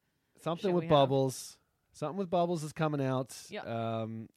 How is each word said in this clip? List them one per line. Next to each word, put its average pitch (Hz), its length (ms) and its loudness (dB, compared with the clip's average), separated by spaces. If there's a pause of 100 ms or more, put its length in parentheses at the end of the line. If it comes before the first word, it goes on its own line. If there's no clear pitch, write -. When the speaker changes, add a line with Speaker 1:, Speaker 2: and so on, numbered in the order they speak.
(420)
Speaker 1:
Something 170 280 -2
Speaker 2:
shit 175 60 4
Speaker 1:
with 175 80 4
Speaker 2:
we 135 40 -6
have. 147 40 4
Speaker 1:
bubbles. 135 640 4 (360)
Something 156 240 -6
with 196 120 -4
bubbles 175 340 0
is 151 80 -8
coming 151 300 0
out. 131 340 0 (140)
Speaker 2:
Yep. 202 180 -8
Speaker 1:
Um, 113 680 -4